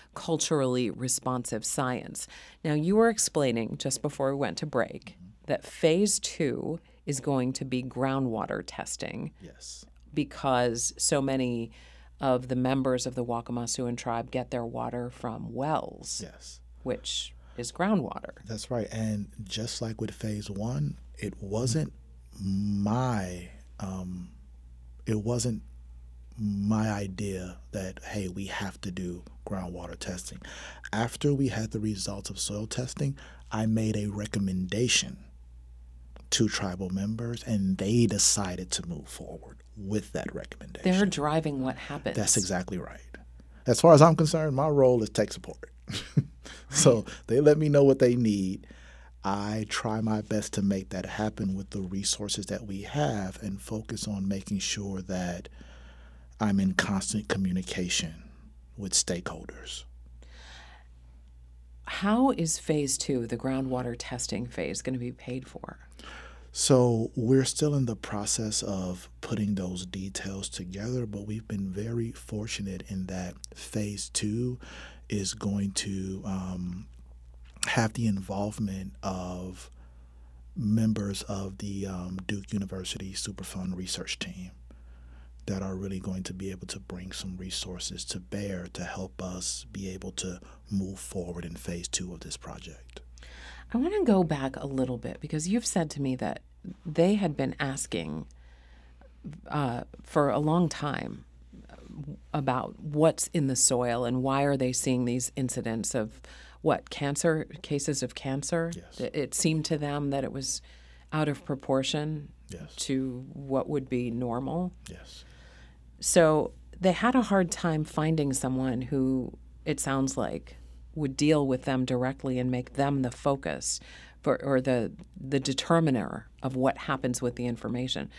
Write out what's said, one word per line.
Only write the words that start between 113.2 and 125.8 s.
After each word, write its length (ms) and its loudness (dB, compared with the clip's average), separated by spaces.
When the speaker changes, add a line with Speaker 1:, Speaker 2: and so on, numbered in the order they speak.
Speaker 1:
what 360 -2
would 200 -2
be 220 0
normal. 600 -2
Speaker 2:
Yes. 340 -16
Speaker 1:
So 520 6
they 120 6
had 220 2
a 80 8
hard 280 4
time 340 0
finding 480 2
someone 500 0
who, 540 0
it 160 0
sounds 360 2
like, 400 -4
would 220 -2
deal 300 6
with 160 2
them 220 2
directly 540 0
and 120 2
make 240 -2
them 280 2
the 80 2
focus 680 -2
for, 220 2
or 160 6
the, 300 2
the 180 0
determiner 880 2